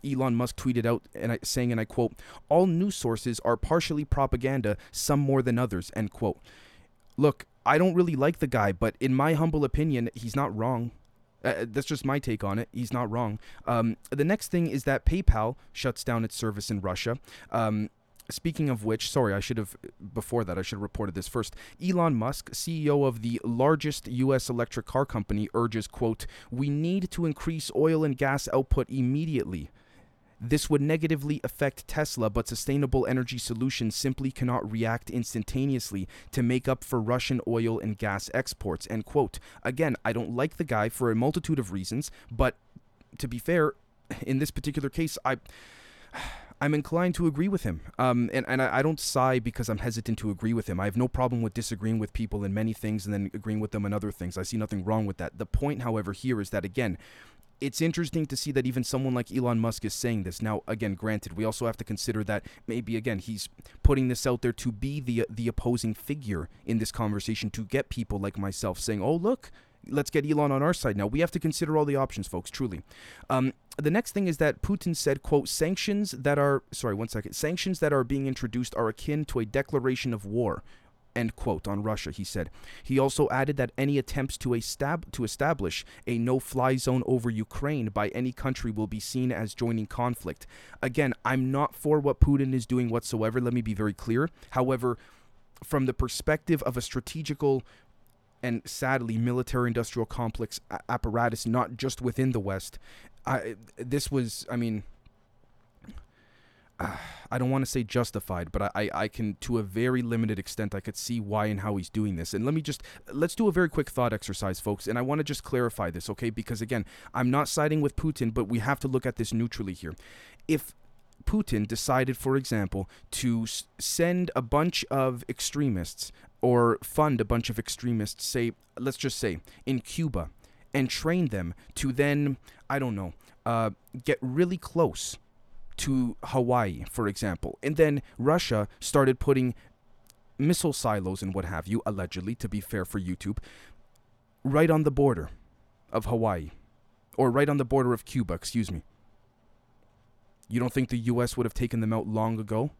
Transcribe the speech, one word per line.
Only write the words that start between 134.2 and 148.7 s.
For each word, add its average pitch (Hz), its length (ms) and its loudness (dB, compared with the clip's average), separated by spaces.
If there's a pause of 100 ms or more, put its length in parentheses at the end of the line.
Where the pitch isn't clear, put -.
really 170 380 0
close - 600 0 (600)
to 131 460 0
Hawaii, 120 640 2
for 113 160 0
example. 101 560 -4
And 147 140 0
then 151 260 6 (160)
Russia 113 500 2 (120)
started 135 380 4
putting 131 360 2 (840)
missile 151 340 2
silos 98 500 -2
and 92 120 -4
what 95 100 -2
have 80 220 -4
you, 107 180 0
allegedly, 95 520 -4
to 113 120 -6
be 104 120 -4
fair 92 240 -4
for - 160 -4
YouTube, 90 380 -4 (1040)
right 160 280 6
on 156 140 6
the 147 60 6
border 127 400 2 (640)
of 104 140 -2
Hawaii, 101 440 0 (680)
or 127 140 6
right 139 180 4
on 147 80 2
the 135 80 2
border 123 280 2
of 117 120 -2
Cuba, 98 300 -2
excuse 98 360 -2